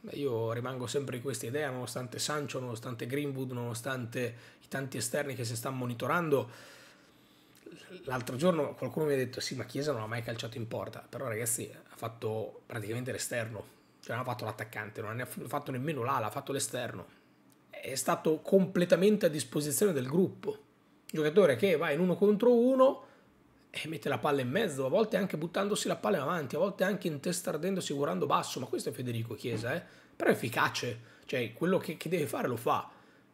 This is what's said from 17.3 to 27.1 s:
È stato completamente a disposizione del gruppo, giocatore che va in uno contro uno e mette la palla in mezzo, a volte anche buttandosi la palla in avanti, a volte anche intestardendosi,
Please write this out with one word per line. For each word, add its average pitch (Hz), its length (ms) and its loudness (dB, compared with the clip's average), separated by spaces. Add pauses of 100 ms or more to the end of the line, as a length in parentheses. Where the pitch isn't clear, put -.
È - 280 -10
stato 165 460 2
completamente 185 840 6
a 160 40 6
disposizione 151 640 2
del 127 140 0
gruppo, - 500 2 (540)
giocatore 151 460 6
che 190 180 4
va 156 160 2
in 143 80 2
uno 180 160 4
contro 214 400 6
uno 262 500 6 (640)
e - 200 -8
mette 160 200 -4
la 135 80 2
palla 143 240 2
in 123 80 -2
mezzo, 143 380 0
a - 20 0
volte 190 300 2
anche 185 180 0
buttandosi 196 500 -2
la 180 100 0
palla 202 200 0
in 139 60 0
avanti, 151 320 -2
a 147 40 -2
volte 190 260 2
anche 185 240 0
intestardendosi, 170 840 -2